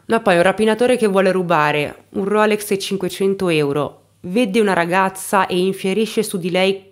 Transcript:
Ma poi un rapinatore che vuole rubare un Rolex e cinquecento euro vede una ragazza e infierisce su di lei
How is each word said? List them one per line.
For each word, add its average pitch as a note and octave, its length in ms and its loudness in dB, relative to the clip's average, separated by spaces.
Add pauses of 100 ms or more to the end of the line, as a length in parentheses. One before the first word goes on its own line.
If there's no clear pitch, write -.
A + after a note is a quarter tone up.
Ma A3+ 140 0
poi G3+ 160 4
un E3+ 60 4
rapinatore A3 540 2
che A3 100 0
vuole F#3+ 260 2
rubare D3+ 800 0
un G3+ 140 -4
Rolex G#3 480 0
e G3 60 -2
cinquecento G3 680 -2
euro D3 540 -2 (200)
vede G3 360 0
una G#3 140 2
ragazza F#3 760 0
e F#3 100 -4
infierisce G3 640 -2
su G#3 160 -4
di F3 120 -4
lei F#3+ 420 -2